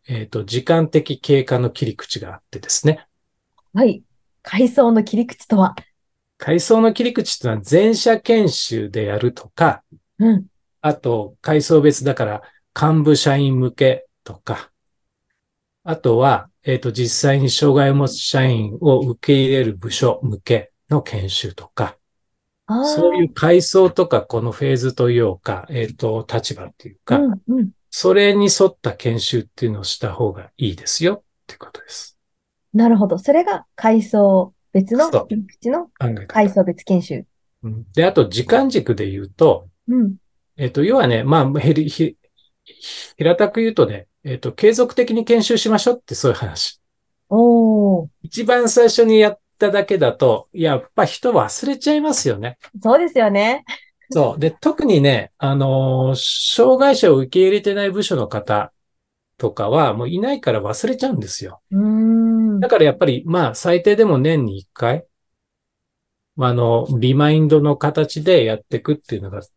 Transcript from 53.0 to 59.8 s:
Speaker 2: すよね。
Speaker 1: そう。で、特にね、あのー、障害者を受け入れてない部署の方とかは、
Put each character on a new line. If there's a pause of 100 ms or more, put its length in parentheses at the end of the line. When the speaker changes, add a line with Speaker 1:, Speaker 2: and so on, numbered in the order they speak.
Speaker 2:
す
よ
ね。 (480)
Speaker 1:
そ
う。
で、
特
に
ね、
あ
の
ー、
障
害
者
を
受
け
入
れ
て
な
い
部
署
の
方 (640)
と
か
は、